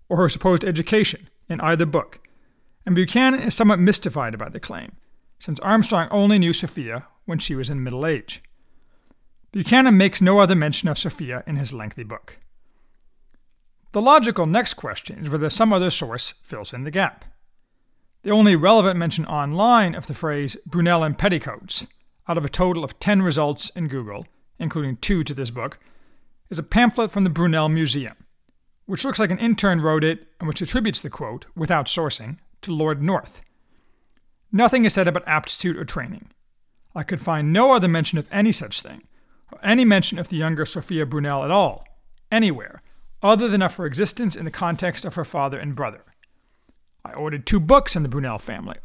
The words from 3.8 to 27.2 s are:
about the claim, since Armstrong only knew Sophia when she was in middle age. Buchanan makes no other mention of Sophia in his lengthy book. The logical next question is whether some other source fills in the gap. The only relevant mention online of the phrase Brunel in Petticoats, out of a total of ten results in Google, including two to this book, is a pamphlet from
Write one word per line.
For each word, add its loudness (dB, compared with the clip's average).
about -12
the -12
claim, -14
since -8
Armstrong 2
only 4
knew 4
Sophia -8
when -4
she -4
was -4
in -4
middle -6
age. -6
Buchanan 4
makes 4
no 6
other 6
mention 0
of -4
Sophia -8
in -6
his -6
lengthy -12
book. -16
The -2
logical 4
next 0
question -12
is -6
whether -2
some 4
other 2
source -4
fills -14
in -10
the -8
gap. -4
The -2
only 6
relevant 4
mention -4
online 2
of -12
the -8
phrase -6
Brunel 2
in -2
Petticoats, -4
out -2
of -4
a -4
total 0
of -10
ten 4
results 0
in -6
Google, -8
including -4
two 0
to -8
this -8
book, -10
is -10
a -6
pamphlet 2
from 0